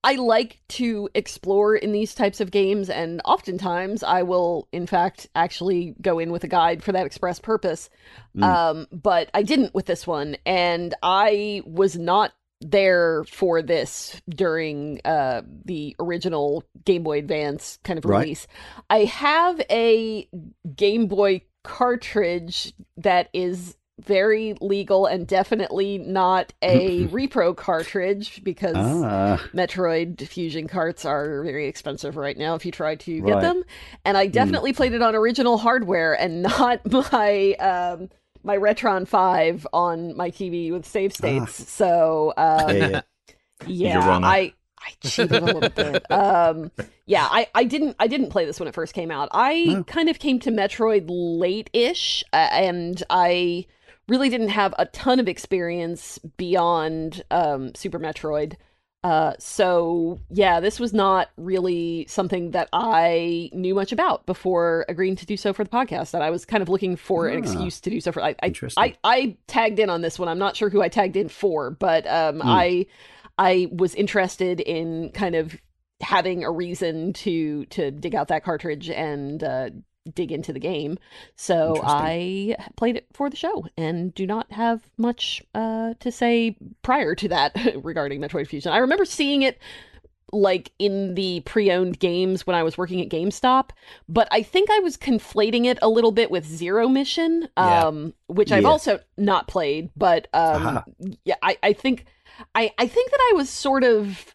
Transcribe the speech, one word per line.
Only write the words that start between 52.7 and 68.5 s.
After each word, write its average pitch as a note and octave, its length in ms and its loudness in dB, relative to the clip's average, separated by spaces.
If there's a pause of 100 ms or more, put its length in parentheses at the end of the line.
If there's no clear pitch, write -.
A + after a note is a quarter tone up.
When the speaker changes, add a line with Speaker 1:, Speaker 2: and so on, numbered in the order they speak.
Speaker 1:
I F3+ 560 2 (400)
really B3+ 220 2
didn't A3+ 200 0
have G3 280 0
a - 100 2
ton C4 320 0
of A#3 80 2
experience F3 880 -6 (180)
beyond, E3+ 960 0
um, C#3+ 440 0
Super D#3+ 240 -8
Metroid. D3+ 560 -6 (480)
Uh, D#3+ 360 2
so, E3+ 800 0 (100)
yeah, F3+ 300 4
this G3 200 -2
was A#3 140 -2
not G3 440 4
really E3+ 720 -2
something F3+ 420 -4
that E3+ 220 -2
I E3+ 800 2
knew F#3 200 -2
much G3 180 -2
about D#4+ 340 0
before E3+ 640 0
agreeing F#3+ 260 -2
to F3+ 100 -16
do G#3 120 -6
so G3+ 160 -2
for G#3+ 100 -4
the F#3+ 60 -6
podcast, A#3+ 420 -4
that F3 100 -2
I D#3 80 0
was F3+ 160 -4
kind G#3+ 160 0
of E3+ 60 -4
looking F#3+ 300 0
for E3 300 -2
an - 80 -2
Speaker 2:
Ah. B2 40 -2
Speaker 1:
excuse D#3+ 400 -6
to - 100 -6
do E3 120 -4
so E3+ 100 -4
for. D#3 100 -6
I, D3+ 220 -2
I, - 40 -2
Speaker 2:
Interesting. B2+ 360 -4